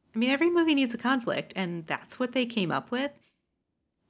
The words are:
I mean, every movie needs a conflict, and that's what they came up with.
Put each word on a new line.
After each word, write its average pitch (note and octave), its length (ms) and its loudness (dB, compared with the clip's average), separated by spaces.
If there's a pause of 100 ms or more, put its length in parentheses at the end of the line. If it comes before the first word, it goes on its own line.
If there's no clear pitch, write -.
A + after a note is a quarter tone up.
(140)
I - 40 -2
mean, B3 120 2
every C#4 180 4
movie E4 280 4
needs B3+ 180 0
a A#3 40 -10
conflict, A#3+ 580 -2
and F3 320 -4
that's - 320 -8
what B3 140 -2
they B3+ 120 2
came G#3 240 -2
up C3+ 220 -4
with. C4+ 180 -2 (1000)